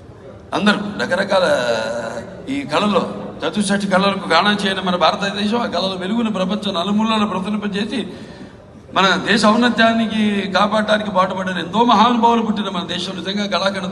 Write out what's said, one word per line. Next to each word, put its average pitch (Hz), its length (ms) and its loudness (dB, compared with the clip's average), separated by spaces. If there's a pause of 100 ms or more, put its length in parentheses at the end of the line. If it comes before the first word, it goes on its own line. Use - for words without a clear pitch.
(540)
అందరూ 196 260 2 (220)
రకరకాల 185 440 0 (1040)
ఈ 139 80 -2 (160)
కళల్లో, 190 300 2 (380)
చతుషష్టి 202 460 -2
కళలకు 190 460 0
గానం 196 280 4
చేయని 190 200 -2
మన 180 140 0
భారతదేశం, 202 680 0
ఆ 226 40 -2
కళల 190 280 -2 (100)
వెలుగును 220 300 0
ప్రపంచం 190 400 -2
నలుమూలలో 208 580 0
ప్రతిఫలింపజేసి 208 680 -4 (960)
మన 180 120 4 (240)
దేశ 220 160 4
ఔన్నత్యానికి 226 760 4 (360)
కాపాడటానికి 208 540 0
పాటుపడిన 185 460 0
ఎంతో 170 260 0
మహానుభావులు 233 580 4
పుట్టిన 202 280 -2
మన 180 140 -4 (120)
దేశం 180 240 -6
నిజంగా 202 340 -4
కళాఖండ 190 380 -2